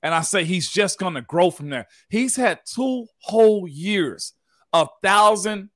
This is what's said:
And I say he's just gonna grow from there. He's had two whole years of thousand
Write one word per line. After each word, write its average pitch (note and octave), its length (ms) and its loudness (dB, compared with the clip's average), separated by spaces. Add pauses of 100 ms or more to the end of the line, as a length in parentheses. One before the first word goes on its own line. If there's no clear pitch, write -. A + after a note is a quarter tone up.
And D#3+ 100 -2
I E3 80 2
say F3+ 220 0
he's E3+ 260 -4
just G3 300 -2
gonna E3 240 -6
grow E3+ 260 2
from D3 200 -10
there. B2+ 180 -10 (220)
He's B3 260 -2
had A3+ 280 0
two B3+ 440 -6 (140)
whole G#3+ 460 4
years D#3 680 -4 (380)
of D#3+ 160 4 (140)
thousand G#3 760 2